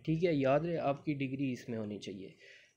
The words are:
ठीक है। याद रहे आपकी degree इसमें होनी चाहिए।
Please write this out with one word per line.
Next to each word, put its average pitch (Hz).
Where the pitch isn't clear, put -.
ठीक 160
है। 170
याद 139
रहे 170
आपकी 139
degree 135
इसमें 120
होनी 104
चाहिए। 95